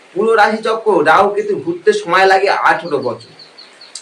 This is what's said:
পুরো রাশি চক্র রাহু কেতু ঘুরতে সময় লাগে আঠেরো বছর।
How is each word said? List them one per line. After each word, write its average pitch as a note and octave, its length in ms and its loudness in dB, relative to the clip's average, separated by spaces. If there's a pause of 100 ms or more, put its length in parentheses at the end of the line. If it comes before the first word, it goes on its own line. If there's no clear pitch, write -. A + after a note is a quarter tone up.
(140)
পুরো A3 220 0
রাশি A3 220 2
চক্র F#3+ 480 0
রাহু F3 240 4
কেতু G3+ 260 -4
ঘুরতে E3+ 380 -2
সময় F#3+ 320 0
লাগে F#3+ 240 2
আঠেরো D#3+ 480 0
বছর। A#2 340 -8 (720)